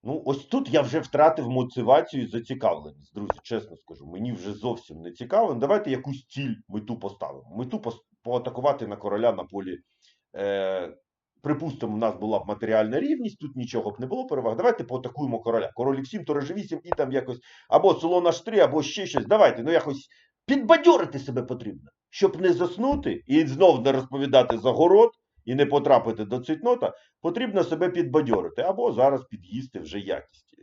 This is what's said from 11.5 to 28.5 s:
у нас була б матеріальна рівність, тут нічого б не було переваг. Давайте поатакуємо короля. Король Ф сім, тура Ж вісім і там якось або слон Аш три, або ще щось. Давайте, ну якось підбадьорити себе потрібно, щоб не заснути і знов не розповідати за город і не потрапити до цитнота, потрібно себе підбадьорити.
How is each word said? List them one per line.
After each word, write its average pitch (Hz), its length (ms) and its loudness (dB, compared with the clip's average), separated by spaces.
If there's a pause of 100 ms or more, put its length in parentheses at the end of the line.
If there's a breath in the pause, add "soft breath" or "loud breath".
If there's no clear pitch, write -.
у 107 40 -6
нас 113 180 -2
була 107 220 -2
б 98 100 -6
матеріальна 110 520 0
рівність, 262 400 -4
тут 139 160 -12
нічого 117 340 -6
б 110 100 -16
не 131 60 -6
було 254 200 -6
переваг. 120 300 -4
Давайте 233 280 0
поатакуємо 127 560 -6
короля. 113 340 -2
Король 135 240 -2
Ф 135 80 -8
сім, 175 180 -10
тура 143 160 -2
Ж 151 140 -8
вісім - 300 -8
і 170 60 -14
там 131 220 -2
якось 123 280 -4 (280 soft breath)
або 160 260 6
слон 175 320 0
Аш 165 140 0
три, 226 180 -2
або 147 240 4
ще 190 240 -6
щось. - 200 -4
Давайте, 175 360 4
ну 156 100 -2
якось 143 360 -2 (380 soft breath)
підбадьорити 269 720 4
себе 127 240 -6
потрібно, - 480 -10 (200)
щоб 190 300 0
не 185 120 4
заснути 185 720 -2
і 147 200 4
знов 135 360 6
не 135 100 4
розповідати 131 680 2
за 120 120 2
город 185 400 8 (340)
і 123 100 -4
не 143 120 2
потрапити 113 580 2
до 120 160 -6
цитнота, 233 520 -2 (280 loud breath)
потрібно 196 440 -2
себе 165 240 -2
підбадьорити. 131 720 0